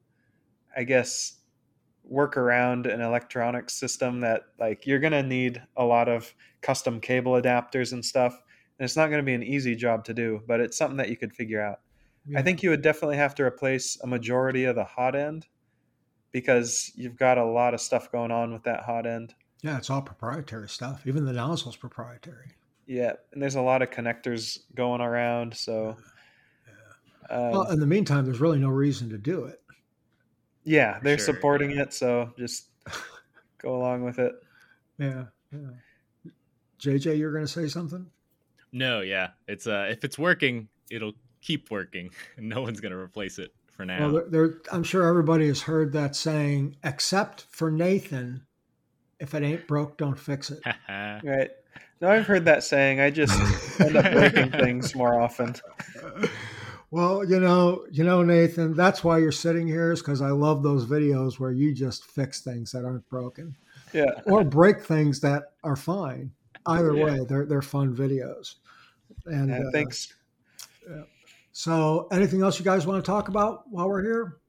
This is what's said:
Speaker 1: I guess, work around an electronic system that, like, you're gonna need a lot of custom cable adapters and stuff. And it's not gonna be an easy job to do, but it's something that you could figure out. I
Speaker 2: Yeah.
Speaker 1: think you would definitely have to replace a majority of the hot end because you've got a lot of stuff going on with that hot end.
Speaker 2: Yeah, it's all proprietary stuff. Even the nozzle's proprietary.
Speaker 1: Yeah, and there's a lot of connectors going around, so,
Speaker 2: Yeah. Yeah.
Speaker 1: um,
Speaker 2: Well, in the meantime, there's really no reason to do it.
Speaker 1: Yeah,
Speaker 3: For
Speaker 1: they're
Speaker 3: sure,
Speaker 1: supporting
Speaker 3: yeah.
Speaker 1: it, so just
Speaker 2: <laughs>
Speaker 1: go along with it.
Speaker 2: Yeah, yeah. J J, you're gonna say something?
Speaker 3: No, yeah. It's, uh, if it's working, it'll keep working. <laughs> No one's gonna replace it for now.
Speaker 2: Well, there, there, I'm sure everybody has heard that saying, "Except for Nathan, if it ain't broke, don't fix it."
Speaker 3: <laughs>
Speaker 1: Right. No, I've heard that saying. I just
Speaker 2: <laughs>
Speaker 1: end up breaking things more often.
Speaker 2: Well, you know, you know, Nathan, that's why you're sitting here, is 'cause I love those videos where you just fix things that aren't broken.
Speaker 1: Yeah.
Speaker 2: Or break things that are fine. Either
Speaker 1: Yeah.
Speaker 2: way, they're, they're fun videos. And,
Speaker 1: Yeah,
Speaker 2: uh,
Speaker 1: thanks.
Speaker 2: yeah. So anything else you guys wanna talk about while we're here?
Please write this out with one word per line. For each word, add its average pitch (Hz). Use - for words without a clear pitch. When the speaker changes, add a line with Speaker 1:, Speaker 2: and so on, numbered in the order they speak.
Speaker 1:
I 127
guess, 127
work 139
around 123
an 113
electronic 120
system 123
that, 113
like, 110
you're 135
gonna 151
need 127
a 127
lot 120
of 117
custom 127
cable 127
adapters 123
and 123
stuff. 123
And 131
it's 123
not 156
gonna 151
be 135
an 120
easy 127
job 117
to 117
do, 113
but 117
it's 117
something 139
that 117
you 117
could 110
figure 110
out. 104
I 143
Speaker 2:
Yeah. 139
Speaker 1:
think 180
you 185
would 147
definitely 151
have 143
to 143
replace 131
a 127
majority 127
of 120
the 110
hot 127
end 151
because 123
you've 120
got 127
a 117
lot 120
of 113
stuff -
going 117
on 117
with 113
that 117
hot 117
end. 117
Speaker 2:
Yeah, 151
it's -
all 135
proprietary 117
stuff. 127
Even 143
the 131
nozzle's 123
proprietary. 120
Speaker 1:
Yeah, 123
and 139
there's 135
a 131
lot 131
of 123
connectors 117
going 123
around, 120
so, 110
Speaker 2:
Yeah. -
Yeah. 123
Speaker 1:
um, 117
Speaker 2:
Well, 190
in 156
the 147
meantime, 143
there's 123
really 151
no 135
reason 131
to 107
do 139
it. -
Speaker 1:
Yeah, 139
Speaker 3:
For 127
Speaker 1:
they're 143
Speaker 3:
sure, -
Speaker 1:
supporting 143
Speaker 3:
yeah. 143
Speaker 1:
it, -
so 120
just -
Speaker 2:
<laughs> -
Speaker 1:
go 127
along 123
with 123
it. 123
Speaker 2:
Yeah, 131
yeah. 143
J 139
J, 156
you're 151
gonna 151
say 160
something? 175
Speaker 3:
No, 123
yeah. 95
It's, 101
uh, 101
if 110
it's -
working, 139
it'll 107
keep 147
working. 90
<laughs> -
No 110
one's 113
gonna 95
replace 95
it -
for 95
now. 185
Speaker 2:
Well, 147
there, 170
there, 160
I'm 170
sure 185
everybody 165
has 139
heard 156
that 143
saying, 143
"Except 185
for 160
Nathan, 156
if 139
it 147
ain't 160
broke, 147
don't 139
fix 139
it." 147
Speaker 3:
<laughs> 120
Speaker 1:
Right. 104
No, 180
I've 214
heard 185
that 151
saying. 135
I 139
just 147
Speaker 2:
<laughs> -
Speaker 1:
end 156
up 180
breaking 190
things 127
more 120
often. 120
Speaker 2:
Well, 180
you 185
know, 180
you 156
know, 180
Nathan, 170
that's 190
why 165
you're 160
sitting 170
here, 165
is 165
'cause 139
I 139
love 143
those 143
videos 139
where 131
you 143
just 127
fix -
things 120
that 127
aren't 127
broken. 127
Speaker 1:
Yeah. 143
Speaker 2:
Or 202
break 170
things 151
that 143
are 147
fine. 139
Either 165
Speaker 1:
Yeah. 151
Speaker 2:
way, 139
they're, 139
they're 143
fun 139
videos. 131
And, 139
Speaker 1:
Yeah, 127
Speaker 2:
uh, 131
Speaker 1:
thanks. -
Speaker 2:
yeah. 156
So 160
anything 190
else 196
you 180
guys 185
wanna 190
talk 202
about 214
while 190
we're 196
here? 226